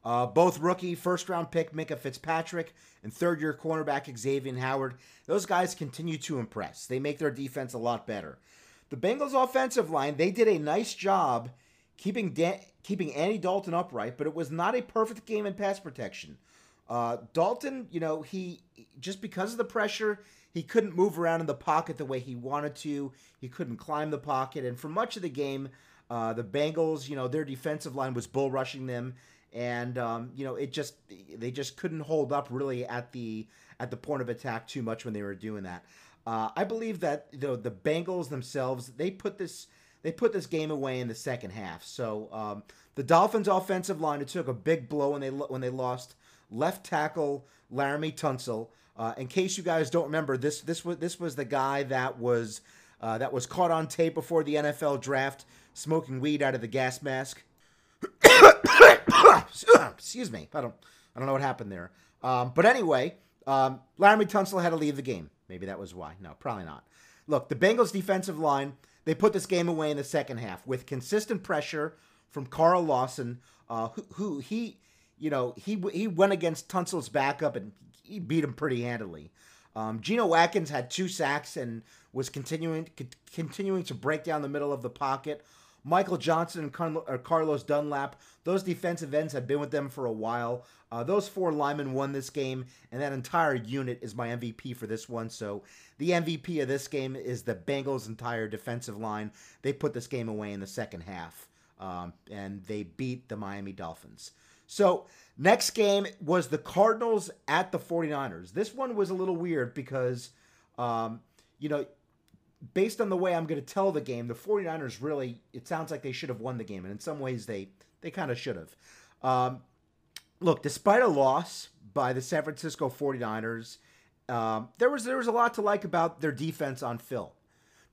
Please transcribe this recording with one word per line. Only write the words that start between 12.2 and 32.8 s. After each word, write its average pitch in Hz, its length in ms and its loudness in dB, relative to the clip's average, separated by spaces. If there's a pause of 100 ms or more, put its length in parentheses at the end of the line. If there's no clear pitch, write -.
Dan-, 165 300 0 (240)
keeping 185 300 -4
Andy 185 240 0
Dalton 185 360 -2
upright, 123 420 -4
but 147 120 -2
it 151 60 -6
was 156 180 -4
not 175 240 0
a 247 60 -2
perfect 220 440 -2
game 214 200 -4
in 196 80 -6
pass 196 260 -2
protection. 98 580 -12 (500)
Uh, 117 300 -2 (140)
Dalton, 240 580 -2
you 170 80 -8
know, 156 240 -4
he, 180 400 -10 (380)
just 190 200 -10
because 202 300 -6
of 233 80 -10
the 233 60 0
pressure, 208 560 -2 (300)
he 165 120 -6
couldn't 202 340 0
move 180 220 2
around 165 240 0
in 160 40 -4
the 143 80 -2
pocket 160 440 -2
the 143 80 -6
way 131 120 -4
he 127 160 -10
wanted 143 420 -6
to. 143 360 -6 (260)
He 131 100 -14
couldn't 127 280 -10
climb 156 340 -6
the 147 60 -4
pocket. 131 480 -4
And 123 140 -6
for 156 100 -12
much 220 260 -4
of 202 80 -10
the 170 60 -6
game, 135 400 -6 (400)
uh, 113 240 -4
the 117 100 -6
Bengals, 151 640 -2
you 143 80 -8
know, 131 140 -4
their 151 160 -2
defensive 143 500 -8
line 131 200 -4
was 117 120 -6
bull 135 240 -2
rushing 131 360 -6
them. 127 280 -6 (380)
And, 120 460 -4
um, 117 360 -4
you 135 100 -10
know, 131 120 -6
it 127 160 -6
just, 147 220 -6 (420)
they 117 140 -6
just 131 260 -8
couldn't 160 240 -6
hold 147 320 -2
up 143 180 -2
really 127 360 -4